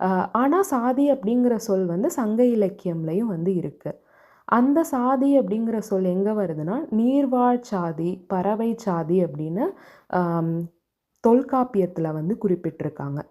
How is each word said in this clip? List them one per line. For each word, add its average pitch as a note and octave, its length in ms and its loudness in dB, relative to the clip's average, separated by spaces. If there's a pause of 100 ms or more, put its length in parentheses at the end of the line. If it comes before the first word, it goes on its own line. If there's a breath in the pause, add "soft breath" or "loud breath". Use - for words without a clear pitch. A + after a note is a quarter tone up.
ஆ, F#3 300 0
ஆனா C#4 300 2
சாதி C4+ 500 2
அப்படிங்கிற B3 440 2
சொல் F#3+ 300 0
வந்து F#3 260 0
சங்க A3+ 320 0
இலக்கியம்லயும் F#3+ 840 0
வந்து F#3 280 -2
இருக்கு. D3+ 480 -8 (420 soft breath)
அந்த C#4+ 380 4
சாதி C4+ 560 2
அப்படிங்கிற A3+ 380 -2
சொல் G3 260 -2
எங்க F#3+ 280 0
வருதுன்னா, F3 440 -2 (220)
நீர்வாழ் B3 640 2
சாதி, F3 640 -4
பறவை G#3 500 -2
சாதி F3 460 0
அப்படின்னு, D#3 400 -4 (440 loud breath)
ஆம், E3+ 640 -2 (540)
தொல்காப்பியத்துல A3+ 840 0
வந்து D#3 300 -4
குறிப்பிட்டிருக்காங்க. D3+ 720 -2 (120)